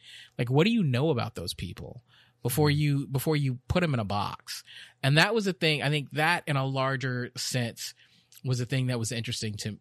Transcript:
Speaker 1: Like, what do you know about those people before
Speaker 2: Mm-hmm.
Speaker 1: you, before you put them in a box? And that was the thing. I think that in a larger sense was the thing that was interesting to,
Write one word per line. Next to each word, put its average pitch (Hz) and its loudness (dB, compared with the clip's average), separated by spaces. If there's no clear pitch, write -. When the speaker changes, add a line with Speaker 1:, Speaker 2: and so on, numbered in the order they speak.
Speaker 1:
Like, 120 -2
what 139 6
do 214 4
you 233 4
know 135 2
about 117 -2
those 90 -6
people - -10
before 147 2
Speaker 2:
Mm-hmm. 147 4
Speaker 1:
you, 143 2
before 139 0
you 135 0
put 180 2
them 160 2
in 120 0
a 107 -2
box? - -4
And 139 4
that 196 4
was 220 0
the 185 0
thing. 151 2
I 131 2
think 147 0
that 156 2
in 151 2
a 135 0
larger 131 -2
sense - -4
was 127 0
the 123 -2
thing 131 0
that 127 0
was 113 -2
interesting 113 -4
to, 104 -8